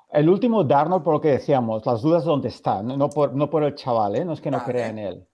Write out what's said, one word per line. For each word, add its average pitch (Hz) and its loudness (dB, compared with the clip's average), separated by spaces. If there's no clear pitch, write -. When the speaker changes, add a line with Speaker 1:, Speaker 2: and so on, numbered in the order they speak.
Speaker 1:
El 151 4
último, 208 4
Darnold, 156 2
por 165 2
lo 147 0
que 156 2
decíamos, 120 0
las 120 0
dudas 156 2
de 160 -2
dónde 127 0
está, 104 -4
no, 127 -6
no 139 0
por, 143 -2
no 147 -2
por 151 0
el 165 -2
chaval, 110 -2
¿eh? 147 -2
No 165 -6
es - -10
que 147 -6
no 131 -2
Speaker 2:
Vale. 123 -6
Speaker 1:
crea 120 -2
en 107 -8
él. 92 -10